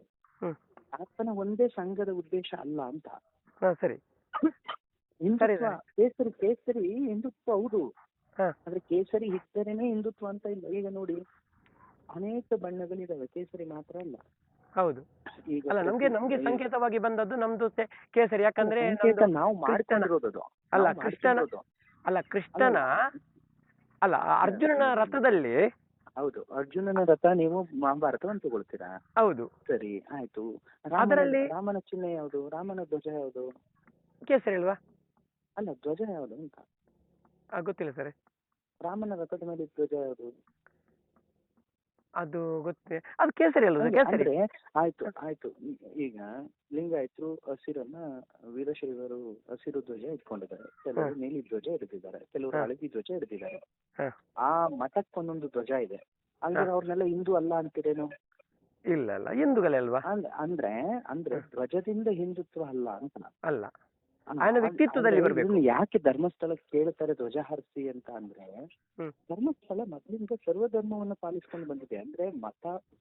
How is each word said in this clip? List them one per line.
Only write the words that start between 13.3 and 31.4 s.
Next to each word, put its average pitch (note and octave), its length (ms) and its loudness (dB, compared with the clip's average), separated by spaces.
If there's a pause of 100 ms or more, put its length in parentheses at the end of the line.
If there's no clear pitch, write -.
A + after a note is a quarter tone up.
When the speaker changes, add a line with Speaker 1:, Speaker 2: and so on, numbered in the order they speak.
Speaker 2:
ಮಾತ್ರ D#3 320 -14
ಅಲ್ಲ. E3+ 180 -10 (600)
Speaker 1:
ಹೌದು. D#3+ 260 2 (460)
Speaker 2:
ಈಗ C#4+ 220 -2
Speaker 1:
ಅಲ್ಲ, G3+ 120 4
ನಮ್ಗೆ, A3+ 280 4
Speaker 2:
ಪ್ರತಿ-, A3 120 2
Speaker 1:
ನಮ್ಗೆ C4 140 0
Speaker 2:
ಈಗ C4 120 0
Speaker 1:
ಸಂಕೇತವಾಗಿ A#3+ 500 0
ಬಂದದ್ದು A3 380 0
ನಮ್ದು A3+ 340 0
ಸೆ-, A3 200 -2 (240)
ಕೇಸರಿ. A3 300 6
ಯಾಕಂದ್ರೆ G#3+ 520 4
Speaker 2:
ಸಂಕೇತ G#3+ 240 6
Speaker 1:
ನಮ್ದು G3+ 140 10
Speaker 2:
ನಾವು F3 200 4
Speaker 1:
ಕೃಷ್ಣನ F#3+ 180 2
Speaker 2:
ಮಾಡ್ಕೊಂಡಿರೋದು F3+ 560 2
ಅದು. G2 120 -4
Speaker 1:
ಅಲ್ಲ, - 460 2
Speaker 2:
ನಾವು D3+ 140 4
Speaker 1:
ಕೃಷ್ಣನ A#3+ 360 2
Speaker 2:
ಮಾಡ್ಕೊಂಡಿರೋದು. - 300 -2 (400)
Speaker 1:
ಅಲ್ಲ, F#3 160 2
ಕೃಷ್ಣನ G#3 440 0
Speaker 2:
ಅಲ್ಲ. G3 560 4 (800)
Speaker 1:
ಅಲ್ಲ, F#3 140 6 (260)
ಅರ್ಜುನನ C#4 420 4
Speaker 2:
ಅಲ್ಲ. A#3+ 200 4
Speaker 1:
ರಥದಲ್ಲಿ G3+ 680 4 (460)
Speaker 2:
ಹೌದು, C3 240 -4
ಅರ್ಜುನನ F#3 600 -2
ರಥ E3 220 6
ನೀವು F3 380 4
ಮಹಾಭಾರತವನ್ನು D3 760 -2
ತಗೊಳ್ತೀರಾ? G2+ 580 -6 (220)
Speaker 1:
ಹೌದು. D#3+ 320 2 (160)
Speaker 2:
ಸರಿ, G#2 320 -2
ಆಯ್ತು. A2+ 640 -10 (260)
ರಾಮನ, F3 140 2
Speaker 1:
ಅದರಲ್ಲಿ C#4 460 4